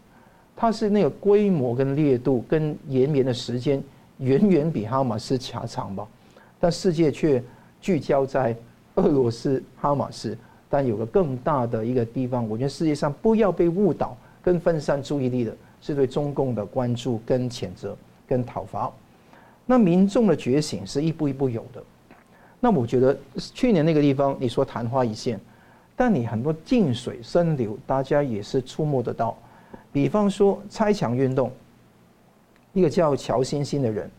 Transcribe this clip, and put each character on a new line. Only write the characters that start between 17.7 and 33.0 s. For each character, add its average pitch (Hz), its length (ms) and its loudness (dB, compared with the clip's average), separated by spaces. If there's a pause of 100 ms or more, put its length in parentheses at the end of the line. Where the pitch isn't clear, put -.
责 98 240 -10 (300)
跟 123 180 0
讨 92 180 -10
伐。 107 280 -6 (720)
那 247 140 4
民 185 280 6
众 226 200 2
的 156 80 4
觉 139 260 0
醒 95 240 -8
是 139 160 -4
一 160 100 0
步 156 160 -2
一 135 60 -2
步 135 160 -2
有 113 240 -6
的。 - 80 -16 (800)
那 247 120 2
我 127 160 2
觉 127 120 0
得 131 180 4 (180)
去 - 380 0
年 151 100 4
那 165 100 2
个 151 60 4
地 143 140 4
方， 139 260 0
你 135 80 -2
说 135 160 0
昙 117 240 -6
花 127 160 0
一 110 100 -2
现， 110 240 -4 (600)
但 247 160 2
你 120 120 0
很 107 160 -4
多 156 120 -2 (100)
近 196 300 2
水 117 280 -8
深 165 360 2
流， 107 280 -4
大 135 160 0
家 147 220 0
也 110 180 -4
是 131 200 -2
触 - 240 -6
摸 135 180 0
得 113 100 -6
到。 113 220 -4 (560)
比 139 160 0
方 202 220 2
说 196 280 2 (120)
拆 214 240 0
墙 123 220 -2
运 131 200 0
动， 123 160 0 (1200)
一 190 100 0
个 160 80 4
叫 147 260 2